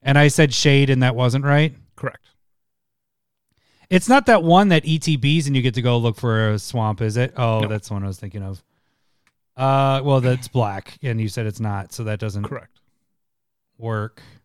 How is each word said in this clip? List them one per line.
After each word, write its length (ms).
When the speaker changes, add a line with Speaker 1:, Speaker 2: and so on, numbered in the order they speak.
Speaker 1:
And 160
I 100
said 240
shade, 380
and 120
that 120
wasn't 300
right? 300
Speaker 2:
Correct. 300
Speaker 1:
It's 200
not 180
that 160
one 260
that 160
E 140
T 200
Bs 280
and 80
you 80
get 120
to 80
go 160
look 180
for 340
a 80
swamp, 420
is 160
it? 200
Oh, 240
Speaker 2:
No. 80
Speaker 1:
that's 200
the 60
one 100
I 20
was 120
thinking 240
of. 200
Uh, 460
well, 180
that's 280
black, 540
and 180
you 80
said 180
it's 140
not, 320
so 120
that 140
doesn't 260
Speaker 2:
Correct. 360
Speaker 1:
work. 460